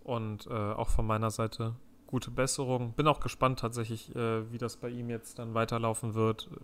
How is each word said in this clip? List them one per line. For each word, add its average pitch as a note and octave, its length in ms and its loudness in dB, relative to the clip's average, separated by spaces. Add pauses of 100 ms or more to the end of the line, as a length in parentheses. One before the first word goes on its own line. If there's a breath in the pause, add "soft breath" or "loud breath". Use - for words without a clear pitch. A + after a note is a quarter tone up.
und, A2 440 -4
äh, B2+ 40 -6
auch G#2+ 380 0
von A2+ 160 6
meiner A2 240 2
Seite A2+ 440 -2 (320)
gute B2 240 -4
Besserung. B2 640 0
Bin D3+ 160 2
auch C#3+ 120 6
gespannt B2+ 380 2
tatsächlich, A2+ 560 -4
äh, A2+ 380 0
wie A#2+ 60 -6
das A#2 180 -4
bei B2 140 -8
ihm A#2+ 180 -6
jetzt A2+ 300 -8
dann A2+ 160 -6
weiterlaufen A2+ 580 0
wird, A2 380 2 (140)